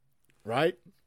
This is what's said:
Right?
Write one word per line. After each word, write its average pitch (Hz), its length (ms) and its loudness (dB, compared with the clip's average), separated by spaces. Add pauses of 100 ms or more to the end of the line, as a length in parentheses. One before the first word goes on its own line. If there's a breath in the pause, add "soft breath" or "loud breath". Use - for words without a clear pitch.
(440)
Right? 143 340 0 (300)